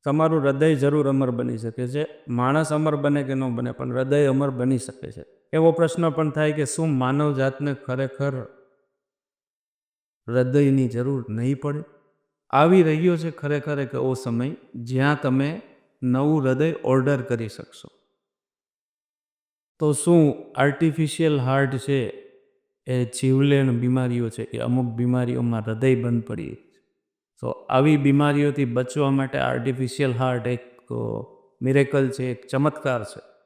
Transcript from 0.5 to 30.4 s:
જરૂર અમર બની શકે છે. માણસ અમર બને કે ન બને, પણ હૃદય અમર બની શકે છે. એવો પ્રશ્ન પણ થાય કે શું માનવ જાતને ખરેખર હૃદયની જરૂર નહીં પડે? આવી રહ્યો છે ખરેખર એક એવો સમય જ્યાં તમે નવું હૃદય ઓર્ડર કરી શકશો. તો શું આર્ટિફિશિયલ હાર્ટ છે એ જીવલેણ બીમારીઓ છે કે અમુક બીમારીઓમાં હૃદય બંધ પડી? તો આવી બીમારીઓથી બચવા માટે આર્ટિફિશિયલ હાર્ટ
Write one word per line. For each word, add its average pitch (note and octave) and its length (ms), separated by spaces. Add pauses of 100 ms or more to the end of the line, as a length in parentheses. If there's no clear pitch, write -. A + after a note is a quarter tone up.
જરૂર C#3+ 340
અમર C3+ 220
બની A#2+ 280
શકે A#2 300
છે. D3 180 (220)
માણસ C3+ 440
અમર D3+ 240
બને C#3+ 260
કે C3+ 120
ન C3 220
બને, B2 160
પણ B2+ 200
હૃદય C3+ 340
અમર C3+ 240
બની B2+ 280
શકે - 340
છે. - 120 (280)
એવો D#3+ 200
પ્રશ્ન E3 380
પણ D3+ 200
થાય D3+ 220
કે D3 120
શું D3+ 340
માનવ C#3 340
જાતને C3+ 420
ખરેખર C3 680 (1900)
હૃદયની C3 600
જરૂર B2 420
નહીં B2 300
પડે? D3 220 (680)
આવી E3+ 320
રહ્યો E3 340
છે D#3+ 140
ખરેખર D3 500
એક B2+ 140
એવો C3 200
સમય B2 420 (180)
જ્યાં C3 460
તમે C#3 400 (420)
નવું C#3 400
હૃદય C3 320 (100)
ઓર્ડર C3 380
કરી A2+ 260
શકશો. - 400 (1900)
તો D3+ 140
શું D#3+ 420 (220)
આર્ટિફિશિયલ D3 840
હાર્ટ C3 360
છે C3 300 (800)
એ B2+ 180
જીવલેણ C3+ 680
બીમારીઓ A#2+ 580
છે A2 160
કે A#2 140
અમુક B2 260
બીમારીઓમાં A#2+ 760
હૃદય A2+ 320
બંધ A#2+ 300
પડી? - 320 (840)
તો B2 100
આવી D3 460
બીમારીઓથી C#3+ 680
બચવા B2+ 460
માટે C3+ 280
આર્ટિફિશિયલ B2+ 720
હાર્ટ B2 340